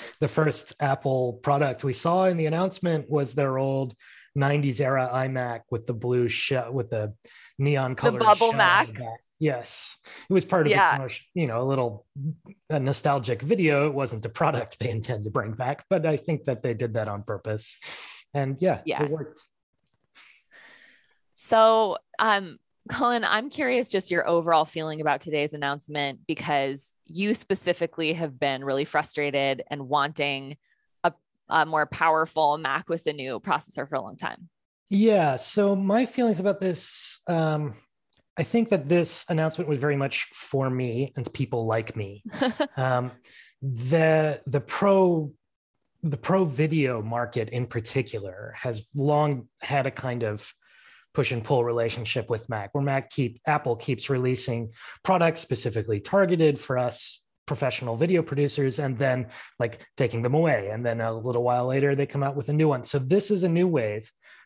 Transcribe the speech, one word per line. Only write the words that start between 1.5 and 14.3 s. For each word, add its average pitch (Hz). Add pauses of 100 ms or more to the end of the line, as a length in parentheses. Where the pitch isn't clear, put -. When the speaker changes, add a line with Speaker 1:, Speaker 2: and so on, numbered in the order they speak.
Speaker 1:
we 135
saw 170
in 180
the 160
announcement 165
was 139
their 135
old 135 (380)
nineties 143
era 131
iMac 127
with 113
the 123
blue 123
sh-, - (180)
with 127
the 107 (460)
neon 139
Speaker 2:
The 131
Speaker 1:
colored 240
Speaker 2:
bubble 214
Speaker 1:
shell 226
on 226
the 226
Speaker 2:
Macs. 196 (100)
Speaker 1:
back. 113 (180)
Yes. - (320)
It 185
was 180
part 170
of 147
Speaker 2:
Yeah. 190
Speaker 1:
the -
commercial, 131
you 170
know, 117
a 131
little, 123 (640)
a 156
nostalgic 131
video. 151
It 147
wasn't 120
the 113
product 123